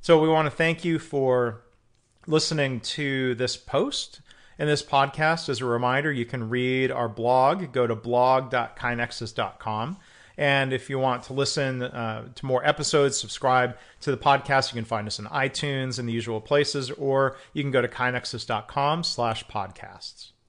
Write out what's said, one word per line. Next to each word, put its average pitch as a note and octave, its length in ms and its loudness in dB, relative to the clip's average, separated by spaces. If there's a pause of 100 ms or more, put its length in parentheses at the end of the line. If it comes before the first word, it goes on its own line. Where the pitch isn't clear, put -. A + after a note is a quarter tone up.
So E3 200 6
we D#3+ 80 4
want D#3+ 180 4
to C#3 80 -4
thank E3 300 0
you E3 140 2
for B2+ 640 0 (640)
listening D3+ 540 0
to C3 560 -2
this B2 200 -2
post - 640 -4 (380)
and D3+ 100 0
this D3 140 2
podcast. D#3 680 2
As B2+ 140 -2
a - 20 -6
reminder, B2+ 480 0
you A#2+ 140 -4
can A#2 240 -6
read B2+ 400 0
our A#2+ 180 -2
blog. B2+ 640 2
Go B2 140 2
to A2+ 80 0
blog B2 560 2
dot A#2+ 260 -2
kainexus A#2+ 580 -4
dot G#2 240 -6
com. A2+ 380 -4 (400)
And C#3 380 0
if B2+ 160 -6
you C3+ 80 -2
want B2+ 260 0
to - 80 -14
listen, C3+ 500 -2
uh, A2+ 520 -6
to - 120 -10
more B2+ 200 2
episodes, C#3+ 500 2
subscribe B2 600 0 (240)
to - 80 -2
the B2+ 80 -2
podcast. C#3 540 2
You A#2 60 -6
can A2 60 -6
find G#2+ 220 -4
us G#2+ 120 -8
in G#2 80 -10
iTunes C3+ 720 -4
and B2 80 -6
the A#2 60 -4
usual A2+ 300 -4
places, C#3+ 480 0
or C3+ 460 0 (180)
you D3+ 80 -2
can C#3+ 80 -2
go B2+ 100 4
to B2 80 0
kainexus B2 580 -4
dot A2 220 -4
com D3 360 0
slash A2+ 420 -2
podcasts. - 840 -12 (160)